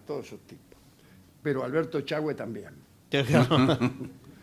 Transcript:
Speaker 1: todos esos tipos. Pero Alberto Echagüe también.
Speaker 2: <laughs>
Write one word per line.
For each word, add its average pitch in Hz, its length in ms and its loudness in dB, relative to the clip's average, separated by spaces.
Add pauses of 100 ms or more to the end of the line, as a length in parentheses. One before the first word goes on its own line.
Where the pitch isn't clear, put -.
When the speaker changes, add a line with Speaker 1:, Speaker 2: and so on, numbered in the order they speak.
Speaker 1:
todos 143 220 -8
esos 104 140 -16
tipos. - 360 -20 (680)
Pero 135 220 -2
Alberto 156 340 -2
Echagüe 151 360 -4
también. 104 360 -10 (400)
Speaker 2:
<laughs> 131 920 4 (400)